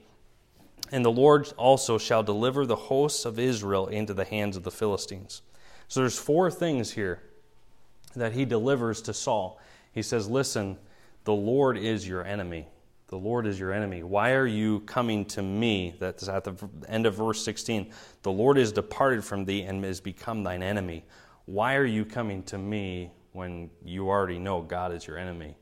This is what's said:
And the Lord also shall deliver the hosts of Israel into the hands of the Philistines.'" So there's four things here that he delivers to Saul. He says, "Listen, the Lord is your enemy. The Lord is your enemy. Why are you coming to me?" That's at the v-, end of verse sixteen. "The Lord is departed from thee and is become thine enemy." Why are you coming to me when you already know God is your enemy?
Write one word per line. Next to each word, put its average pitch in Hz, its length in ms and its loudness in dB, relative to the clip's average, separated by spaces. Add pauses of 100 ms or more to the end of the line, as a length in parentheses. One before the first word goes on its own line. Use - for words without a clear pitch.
(920)
And 127 140 2
the 113 60 8
Lord 143 460 8
also 123 400 6
shall 113 240 2
deliver 120 440 2
the 117 100 2
hosts 143 480 0
of 113 160 -6
Israel 101 480 0
into 107 260 -2
the 95 120 -2
hands 104 320 -2
of 87 60 -10
the 90 80 -6
Philistines.'" 98 680 -4 (460)
So - 140 0
there's 123 180 0
four 165 320 4
things 143 400 0
here 95 320 -4 (920)
that 117 180 -2
he 131 120 0
delivers 117 580 2
to 110 100 -6
Saul. 101 460 -2 (320)
He 110 100 -4
says, 107 280 -2
"Listen, 113 480 0 (460)
the 107 100 2
Lord 120 440 4
is 101 300 0
your 92 180 -4
enemy. 90 420 -6 (400)
The 95 100 -10
Lord 110 300 0
is 98 120 -2
your 95 120 -2
enemy. 98 320 -4
Why 104 300 2
are 135 120 4
you 107 360 2
coming 110 460 0
to - 140 -6
me?" 98 560 0
That's 92 300 -6
at 95 160 -2
the 98 80 -6
v-, 95 160 -12 (200)
end 113 180 0
of 101 100 4
verse 110 260 0
sixteen. 107 500 -4 (320)
"The 98 80 0
Lord 123 260 6
is 117 140 4
departed 117 520 0
from 98 220 -6
thee 98 180 -2
and 95 220 -4
is 92 160 -6
become 104 420 -8
thine 90 180 -4
enemy." 92 440 -4 (400)
Why 110 300 0
are 139 100 4
you 107 200 0
coming 107 380 -6
to 101 140 -10
me 95 540 -6 (200)
when 87 380 -10 (140)
you 95 260 -4
already 95 300 2
know 92 220 -2
God 87 300 -4
is 85 160 -10
your 78 100 -10
enemy? 85 440 -10